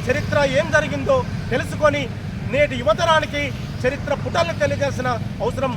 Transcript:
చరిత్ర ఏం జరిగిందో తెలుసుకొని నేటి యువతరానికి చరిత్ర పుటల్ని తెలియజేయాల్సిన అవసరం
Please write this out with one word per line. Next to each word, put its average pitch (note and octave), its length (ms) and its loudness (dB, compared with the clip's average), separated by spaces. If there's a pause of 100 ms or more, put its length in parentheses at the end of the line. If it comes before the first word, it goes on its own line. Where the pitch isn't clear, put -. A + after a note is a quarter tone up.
చరిత్ర C#4+ 340 0 (200)
ఏం D#4+ 80 2 (100)
జరిగిందో C#4 420 2 (320)
తెలుసుకొని D4 540 2 (480)
నేటి C#4 240 2
యువతరానికి D#4 640 2 (400)
చరిత్ర C#4 320 -2
పుటల్ని E4 460 0
తెలియజేయాల్సిన C#4 480 0 (320)
అవసరం B3+ 360 -2